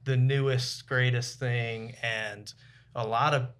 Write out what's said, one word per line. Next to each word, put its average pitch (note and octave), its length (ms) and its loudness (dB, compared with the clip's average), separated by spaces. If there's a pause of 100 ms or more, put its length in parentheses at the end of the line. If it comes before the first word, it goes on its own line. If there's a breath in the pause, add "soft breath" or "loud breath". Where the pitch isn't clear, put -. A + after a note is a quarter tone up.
the C3+ 140 0
newest, C3 680 2
greatest B2 520 0
thing. A#2 640 -2
And G#2+ 480 -6 (440 loud breath)
a A#2 100 -4
lot B2 280 2
of B2+ 160 0 (100)